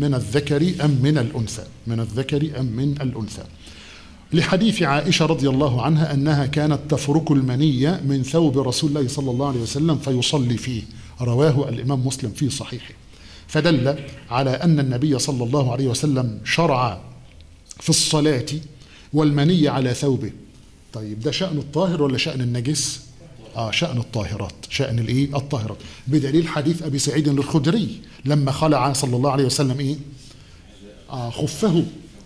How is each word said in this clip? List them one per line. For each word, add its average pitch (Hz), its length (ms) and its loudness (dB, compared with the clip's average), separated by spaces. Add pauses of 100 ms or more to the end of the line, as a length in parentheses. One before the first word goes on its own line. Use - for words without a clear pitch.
من 143 140 2
الذكر 143 720 0
أم 143 180 4
من 151 160 4
الأنثى، 117 460 -4 (220)
من 117 140 -2
الذكر 135 600 -4
أم 131 60 -2
من 127 340 -2
الأنثى، 113 420 -6 (920)
لحديث 190 500 2
عائشة 151 440 2
رضي 143 220 0
الله 131 340 2
عنها 151 320 2
أنها 143 320 2
كانت 147 320 0 (100)
تفرك 156 420 2
المني 139 680 2
من 135 220 0
ثوب 151 360 2
رسول 135 320 0
الله 143 180 0
صلى 135 220 -4
الله 131 180 0
عليه 127 120 -2
وسلم 143 380 0
فيصلي 127 580 0
فيه، 113 260 -4 (380)
رواه 131 480 2
الإمام 123 380 -2
مسلم 131 240 -4
في 131 200 -2
صحيحه، - 440 -10 (520)
فدل 143 520 2 (320)
على 127 200 0
أن 156 300 4
النبي 131 380 0
صلى 123 260 -2
الله 127 280 2
عليه 131 160 0
وسلم 127 560 0
شرع 127 560 0 (800)
في - 100 0
الصلاة 147 560 2 (680)
والمني 151 560 4
على 127 260 0
ثوبه. 120 380 0 (600)
طيب، 107 280 -10
ده 143 100 -2
شأن 170 280 -2
الطاهر 170 440 0
ولا 131 160 2
شأن 135 220 -2
النجس؟ 123 600 -2 (560)
آه، 113 140 -4
شأن 135 280 -2
الطاهرات، 101 560 -6 (160)
شأن 117 280 -2
الإيه؟ 131 380 0
الطاهرات، 107 400 -6 (300)
بدليل 147 420 2
حديث 151 340 -2
أبي 143 160 -2
سعيد 143 300 0
الخدري 143 600 2 (360)
لما 147 280 2
خلع 143 400 4
صلى 127 240 0
الله 135 140 2
عليه 135 140 2
وسلم 131 360 0
إيه؟ 143 160 -2 (1120)
آه، 120 200 -8
خفه، 165 540 2 (420)